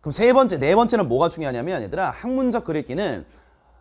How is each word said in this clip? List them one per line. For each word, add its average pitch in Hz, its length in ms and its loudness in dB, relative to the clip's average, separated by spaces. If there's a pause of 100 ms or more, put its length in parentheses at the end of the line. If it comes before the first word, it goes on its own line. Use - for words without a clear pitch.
그럼 147 120 -8
세 233 200 4
번째, 247 260 4
네 139 160 4
번째는 220 340 2
뭐가 135 200 2
중요하냐면, 147 540 -6
얘들아, 160 280 -4
학문적 247 540 -4
글 156 120 -4
읽기는 139 480 -6 (560)